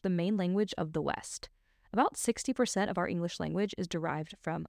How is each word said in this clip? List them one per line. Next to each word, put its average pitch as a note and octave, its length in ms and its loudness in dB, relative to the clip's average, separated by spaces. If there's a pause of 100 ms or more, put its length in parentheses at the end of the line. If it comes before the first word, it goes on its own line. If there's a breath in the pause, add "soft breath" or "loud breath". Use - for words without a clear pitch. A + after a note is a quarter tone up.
the F#3+ 60 2
main F3+ 280 2
language F#3+ 400 2
of E3 160 -2
the D#3+ 80 0
West. - 480 -4 (420)
About C4+ 240 2
sixty - 380 0
percent G#3 360 2
of F3+ 80 -2
our F3 100 0
English E3+ 340 -2
language E3+ 360 -2
is F3 120 -2
derived D#3 500 -2
from E3 300 -4